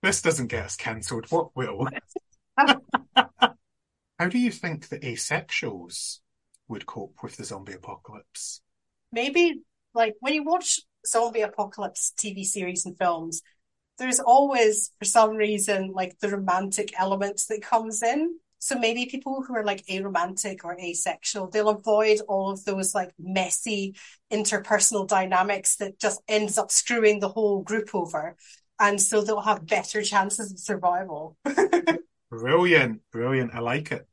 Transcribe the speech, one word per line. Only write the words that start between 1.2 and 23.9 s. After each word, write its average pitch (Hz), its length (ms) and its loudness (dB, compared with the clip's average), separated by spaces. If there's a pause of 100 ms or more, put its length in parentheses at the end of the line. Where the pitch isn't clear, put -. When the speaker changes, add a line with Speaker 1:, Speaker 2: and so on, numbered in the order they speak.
Speaker 1:
What 170 260 0
will? 107 320 -4 (680)
<laughs> - 0 -
How - 1700 0
do 208 100 0
you 247 140 4
think 156 360 -8
the 147 120 -10
asexuals 117 1200 -6 (500)
would 104 180 -10
cope - 340 -12
with - 160 -14
the 107 80 -14
zombie 98 280 -12
apocalypse? - 880 -16 (500)
Speaker 2:
Maybe, 285 520 2 (300)
like, 226 280 2
when 269 140 0
you 302 100 0
watch 359 360 0 (240)
zombie 226 360 2
apocalypse 202 760 -4
T 208 160 -4
V 190 120 -8
series 180 420 -4
and 185 100 -12
films, 165 460 -2 (560)
there's 254 220 -2
always, 254 800 6
for 214 40 -8
some 220 320 4
reason, 202 560 0
like, 185 280 -6
the 208 80 -2
romantic 196 680 -2
element 196 520 -2
that 214 140 -4
comes 220 420 0
in. 302 340 0 (220)
So 269 180 -2
maybe 233 280 0
people 269 360 -6
who 254 140 -6
are, 220 80 -2
like, 196 220 -2
aromantic 190 760 -4
or 180 160 -10
asexual, 180 680 -6
they'll 214 200 0
avoid 214 600 4
all 196 220 0
of 196 140 -8
those, 190 300 -2
like, 185 240 -2
messy 190 760 -4 (360)